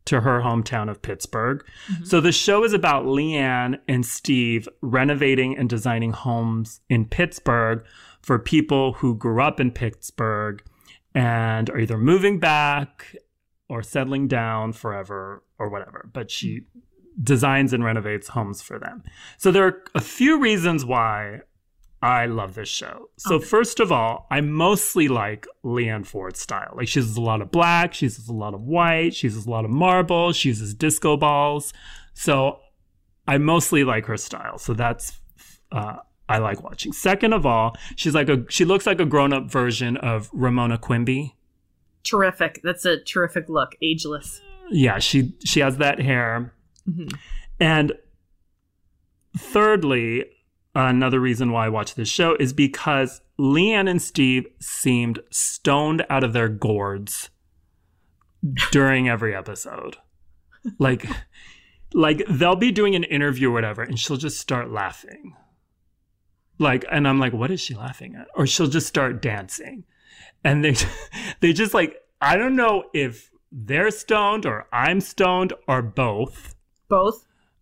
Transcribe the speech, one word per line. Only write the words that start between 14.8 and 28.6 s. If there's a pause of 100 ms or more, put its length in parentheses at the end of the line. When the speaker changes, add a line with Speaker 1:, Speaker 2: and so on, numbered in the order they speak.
Speaker 1:
or
whatever.
But
she (600)
designs
and
renovates
homes
for
them. (340)
So
there
are (100)
a
few
reasons
why (580)
I
love
this
show.
So
Speaker 2:
Okay.
Speaker 1:
first
of
all,
I
mostly
like (180)
Leanne
Ford's
style.
Like,
she
uses
a
lot
of
black,
she
uses
a
lot
of